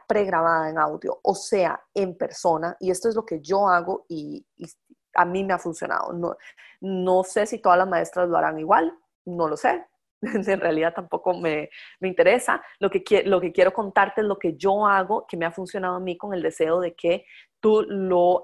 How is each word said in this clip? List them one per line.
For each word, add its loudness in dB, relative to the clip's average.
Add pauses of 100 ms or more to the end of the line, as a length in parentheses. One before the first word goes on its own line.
pregrabada 2
en -6
audio -2
o -4
sea -2 (100)
en -4
persona, -4
y -4
esto -2
es -2
lo -4
que -8
yo 0
hago 0
y, -12 (100)
y -18 (500)
a 4
mí -2
me -2
ha 2
funcionado. -6
No, -6 (420)
no 0
sé -2
si -8
todas 4
las 4
maestras -2
lo 2
harán 0
igual, 2 (280)
no -2
lo -4
sé. -2
<laughs> -20
En -2
realidad 0
tampoco -4
me, -4 (300)
me -4
interesa. 4 (160)
Lo 2
que 0
qui-, 4
lo 2
que -2
quiero 4
contarte 0
es 0
lo -2
que -2
yo 2
hago, 2
que -10
me -2
ha -2
funcionado -6
a -6
mí -6
con -10
el -4
deseo 0
de -4
que 0 (340)
tú 4
lo 2